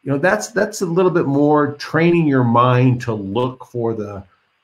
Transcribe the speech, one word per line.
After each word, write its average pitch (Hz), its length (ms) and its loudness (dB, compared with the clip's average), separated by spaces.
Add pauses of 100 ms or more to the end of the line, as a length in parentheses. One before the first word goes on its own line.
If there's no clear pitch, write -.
you 131 80 -6
know, 143 60 -2
that's, 196 300 0
that's 208 340 -4
a 190 40 -4
little 180 240 2
bit 160 160 0
more 147 480 2
training 170 520 0
your 135 180 2
mind 123 580 2
to 117 120 -4
look 113 520 -4
for 117 280 -6
the, 101 280 -10 (420)